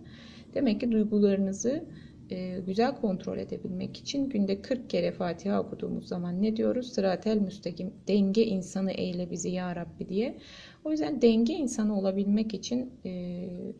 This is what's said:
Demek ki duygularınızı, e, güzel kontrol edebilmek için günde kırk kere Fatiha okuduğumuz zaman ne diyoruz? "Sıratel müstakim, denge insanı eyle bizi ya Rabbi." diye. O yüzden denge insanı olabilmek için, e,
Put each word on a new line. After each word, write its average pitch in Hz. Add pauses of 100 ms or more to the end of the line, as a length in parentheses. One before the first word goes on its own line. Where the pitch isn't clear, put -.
(540)
Demek 220
ki 240
duygularınızı, 214 (440)
e, 185
güzel 226
kontrol 190
edebilmek 185
için 277
günde 196
kırk 262
kere 175
Fatiha 185
okuduğumuz -
zaman 175
ne 220
diyoruz? 226
"Sıratel 196
müstakim, 185 (140)
denge 196
insanı 190
eyle 180
bizi 175
ya 180
Rabbi." 170
diye. 220 (480)
O 311
yüzden 302
denge 233
insanı 214
olabilmek 202
için, 254 (140)
e, 180 (360)